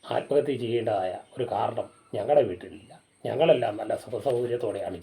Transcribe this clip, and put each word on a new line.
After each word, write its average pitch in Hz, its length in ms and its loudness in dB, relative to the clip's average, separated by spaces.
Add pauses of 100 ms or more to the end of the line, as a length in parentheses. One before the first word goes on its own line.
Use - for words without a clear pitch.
(160)
ആത്മഹത്യ 139 480 2
ചെയ്യേണ്ടതായ 110 500 0 (220)
ഒരു 127 100 -2 (100)
കാരണം 113 340 -2 (260)
ഞങ്ങളുടെ 123 360 4
വീട്ടിലില്ല. 87 400 -14 (360)
ഞങ്ങളെല്ലാം 120 520 4
നല്ല 110 140 -2 (100)
സുഖസൗകര്യത്തോടെയാണ് 117 1000 -2